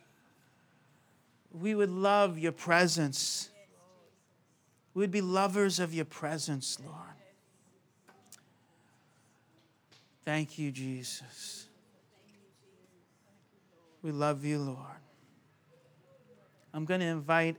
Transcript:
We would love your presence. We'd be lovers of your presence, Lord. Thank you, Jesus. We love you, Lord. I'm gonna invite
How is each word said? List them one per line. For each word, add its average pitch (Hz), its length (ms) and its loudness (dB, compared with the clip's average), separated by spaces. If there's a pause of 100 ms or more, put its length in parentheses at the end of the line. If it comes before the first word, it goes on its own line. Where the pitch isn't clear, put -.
(1500)
We 185 220 -2
would 202 160 4
love 196 480 4
your 160 140 0
presence. 165 1000 2 (1400)
We'd 190 160 0
be 202 100 0
lovers 190 600 2
of 165 120 -2
your 165 120 -2
presence, 151 800 -6
Lord. 156 100 -14 (3250)
Thank 156 340 -4
you, 147 120 -4
Jesus. 131 960 -12 (2250)
We 160 100 -4
love 143 320 0
you, 147 140 0
Lord. 135 200 -4 (1900)
I'm 156 120 -6
gonna 180 220 0
invite 165 520 2